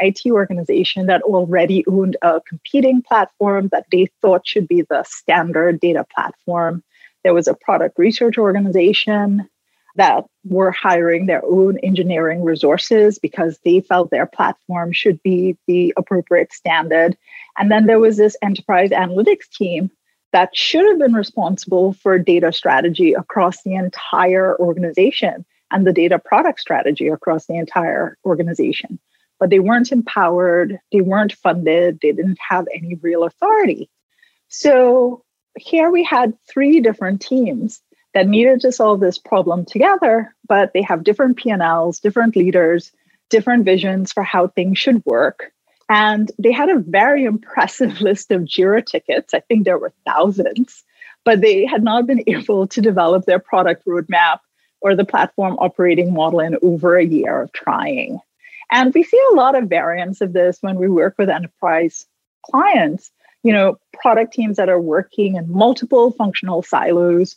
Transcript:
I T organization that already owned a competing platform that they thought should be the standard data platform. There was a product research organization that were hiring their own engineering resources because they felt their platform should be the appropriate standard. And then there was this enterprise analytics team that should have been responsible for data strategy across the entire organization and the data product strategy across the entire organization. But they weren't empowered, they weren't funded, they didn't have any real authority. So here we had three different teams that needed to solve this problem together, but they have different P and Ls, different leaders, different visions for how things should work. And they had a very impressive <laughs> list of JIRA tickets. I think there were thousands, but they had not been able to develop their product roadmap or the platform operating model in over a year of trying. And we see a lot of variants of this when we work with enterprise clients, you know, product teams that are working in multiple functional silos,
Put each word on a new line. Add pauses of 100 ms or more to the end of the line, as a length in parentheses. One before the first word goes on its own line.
I
T
organization
that
already
owned
a
competing
platform
that
they (140)
thought
should
be
the
standard
data (100)
platform. (420)
There
was
a
product
research
organization (480)
that (200)
were
hiring
their
own
engineering
resources
because
they
felt
their
platform
should
be (100)
the
appropriate
standard. (420)
And
then
there
was
this
enterprise
analytics
team (420)
that
should
have
been
responsible
for
data
strategy
across
the
entire
organization (260)
and
the
data
product
strategy
across
the
entire
organization. (400)
But
they
weren't
empowered, (120)
they
weren't
funded,
they
didn't (100)
have
any
real
authority. (580)
So (360)
here
we
had (160)
three
different
teams (320)
that
needed
to
solve
this
problem
together, (120)
but
they
have
different
P
and
Ls,
different
leaders, (360)
different
visions
for
how
things
should
work. (360)
And
they
had
a
very
impressive
<laughs>
list
of
JIRA
tickets.
I
think
there
were (140)
thousands, (400)
but
they
had
not
been
able
to
develop
their
product
roadmap (440)
or
the
platform
operating
model
in
over
a
year
of
trying. (500)
And
we
see (100)
a
lot
of
variants
of
this
when
we
work
with
enterprise (440)
clients, (320)
you
know, (140)
product
teams
that
are
working
in
multiple
functional
silos,